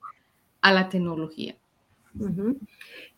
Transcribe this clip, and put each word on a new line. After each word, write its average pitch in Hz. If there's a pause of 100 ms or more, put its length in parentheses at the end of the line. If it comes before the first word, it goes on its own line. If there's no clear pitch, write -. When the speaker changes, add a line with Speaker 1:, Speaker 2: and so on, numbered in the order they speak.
(600)
Speaker 1:
a 196
la 190
tecnología? 170 (600)
Speaker 2:
Ujú. 202 (600)